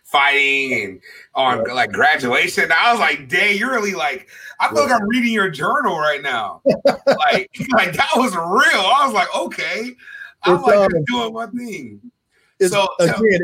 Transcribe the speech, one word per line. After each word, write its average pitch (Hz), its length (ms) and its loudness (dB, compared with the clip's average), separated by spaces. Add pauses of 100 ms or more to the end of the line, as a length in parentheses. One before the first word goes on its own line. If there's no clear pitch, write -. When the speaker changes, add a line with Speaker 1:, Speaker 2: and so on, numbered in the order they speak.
Speaker 1:
fighting 139 680 2 (100)
and 92 180 -10 (360)
on 127 240 2
Speaker 2:
Right. 117 160 -4
Speaker 1:
like 113 160 0
graduation. 151 800 0
I 190 180 4
was 233 80 2
like, 147 300 -2
"Dang, 196 280 0
you're 233 140 -4
really 208 240 -2
like," 147 340 -6 (300)
I - 120 0
feel 302 80 0
Speaker 2:
Yeah. 285 160 4
Speaker 1:
like 220 80 2
I'm 202 60 -4
reading 240 240 0
your 196 180 0
journal 190 500 -2
right 151 200 0
now. 117 440 -6
Speaker 2:
<laughs> - 420 0
Speaker 1:
Like, 247 420 2 (120)
<laughs> 254 120 -6
like, - 200 2
that - 240 0
was 240 180 0
real. 185 460 2
I 240 240 2
was 240 100 0
like, 185 220 0
"Okay." 180 580 -6 (480)
I'm 180 140 4
Speaker 2:
It's, 180 80 -4
Speaker 1:
like, 220 120 6
Speaker 2:
um, 196 160 4
Speaker 1:
"Just 160 140 0
doing 240 260 -2
my 220 140 -8
thing." 196 540 -12 (580)
Speaker 2:
it's, 185 140 2
Speaker 1:
So, 196 160 2 (100)
so 180 60 4
Speaker 2:
again, 190 400 2